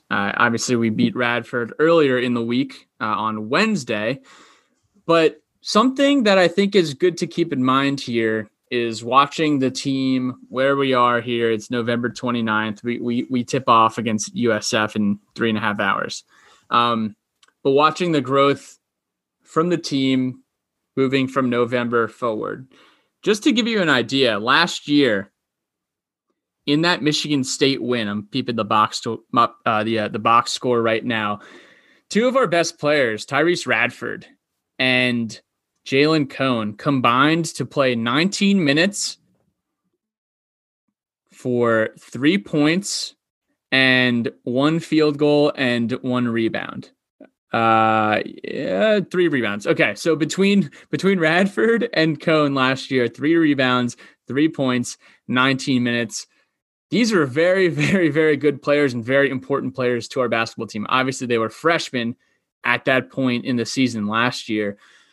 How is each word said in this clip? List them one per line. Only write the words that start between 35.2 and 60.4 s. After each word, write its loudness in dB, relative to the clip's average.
Jalen 2
Cone, -2
combined 2
to -8
play 0
nineteen 2
minutes 0
for 0
three 0
points -2
and 2
one 0
field 0
goal 4
and 0
one -2
rebound. -4
Uh, 2
yeah, 0
three 0
rebounds. -4
Okay, 0
so -2
between, 0
between 0
Radford 2
and 0
Cone 2
last 0
year, 2
three -2
rebounds, 2
three 0
points, -2
nineteen 0
minutes. -4
These 0
are 2
very, 2
<laughs> 0
very, 0
very 2
good -2
players 0
and -6
very 2
important -4
players -2
to -4
our 0
basketball -4